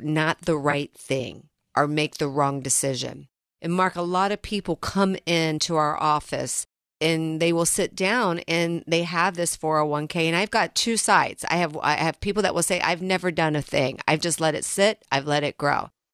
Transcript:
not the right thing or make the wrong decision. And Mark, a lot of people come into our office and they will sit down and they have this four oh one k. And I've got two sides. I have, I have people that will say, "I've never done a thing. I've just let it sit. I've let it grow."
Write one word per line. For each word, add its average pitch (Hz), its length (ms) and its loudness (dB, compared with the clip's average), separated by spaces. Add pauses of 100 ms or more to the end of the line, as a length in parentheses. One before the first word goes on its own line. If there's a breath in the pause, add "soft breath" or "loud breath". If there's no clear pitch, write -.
not 156 380 0
the 160 160 0
right 143 340 -2
thing 117 560 -6 (260)
or 147 140 4
make 151 300 0
the 151 100 0
wrong 139 320 0
decision. 135 680 -4 (340)
And 165 100 -2
Mark, 185 240 0
a 175 60 -4
lot 180 280 0
of 208 120 -6
people 190 340 -4
come 190 480 0
into 165 520 0
our 151 240 2
office 143 680 -2 (320)
and 160 440 0
they 170 100 4
will 170 140 2
sit - 280 -2
down 190 440 0 (100)
and 170 380 0
they 170 160 2
have 175 320 0
this 170 200 -2
four 156 240 0
oh 151 80 4
one 151 220 -2
k. 165 200 0
And 165 80 2
I've 208 140 0
got 196 240 0
two 233 220 0
sides. 180 540 2
I 160 60 2
have, 160 260 0
I 147 140 2
have 160 260 -2
people 202 200 0
that 190 120 0
will 170 80 0
say, 180 180 0
"I've 170 220 0
never 185 280 0
done 156 240 0
a 151 60 2
thing. 135 380 -2 (100)
I've 156 140 2
just 170 180 -2
let 160 140 2
it - 100 -6
sit. 208 480 0
I've 139 140 0
let 147 180 0
it - 140 -4
grow." 143 320 0 (240)